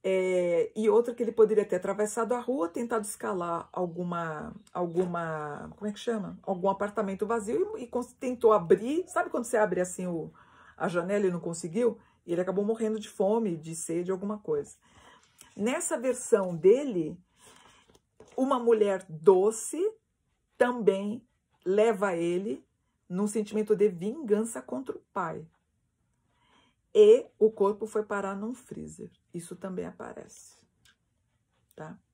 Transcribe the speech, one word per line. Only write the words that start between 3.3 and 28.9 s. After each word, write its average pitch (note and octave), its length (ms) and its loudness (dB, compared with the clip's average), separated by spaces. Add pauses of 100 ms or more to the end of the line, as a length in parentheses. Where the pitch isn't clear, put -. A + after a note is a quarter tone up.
alguma, E3+ 840 -6 (180)
alguma, E3 1040 -4
como G#3 140 -6
é - 20 -10
que G#3 80 -14
chama? F#3+ 420 -4
Algum F#3+ 280 0
apartamento G3+ 560 -4
vazio A#3+ 500 -2
e, C4 60 -10
e A#3 40 -10
cons-, A#3+ 320 -6
tentou A#3+ 340 4
abrir. G#3 560 2
Sabe - 200 -2
quando B3+ 160 -4
você A#3 140 -2
abre F#3 220 2
assim F3+ 260 -4
o, E3 260 -6 (440)
a D#3+ 120 -2
janela F#3+ 380 0
e F#3 40 4
não F3 100 -4
conseguiu? F3 580 -2 (280)
E F3 60 -4
ele E3+ 80 0
acabou F#3+ 240 0
morrendo A3 340 -2
de G#3+ 100 -12
fome, G#3 480 0
de D#3+ 180 -12
sede, F3 360 -4
alguma G3+ 280 -6
coisa. D3 380 -4 (760)
Nessa C4+ 440 -2
versão A3+ 580 0
dele, F#3 600 2 (1160)
uma C4 220 2
mulher G#3 500 4
doce G#3 840 4 (640)
também G#3+ 680 0 (420)
leva G3+ 520 2
ele F3+ 480 -4 (440)
num F#3+ 180 -2
sentimento G#3 500 -2
de G#3 120 4
vingança A3 720 -2
contra C4 340 -8
o - 60 -16 (100)
pai. D#3+ 320 -6 (1500)
E G#3+ 320 8 (120)
o G#3+ 120 6
corpo G#3 360 0
foi G#3+ 160 -4
parar G3 340 -4
num A3 180 -8
freezer. D#3 560 -16 (220)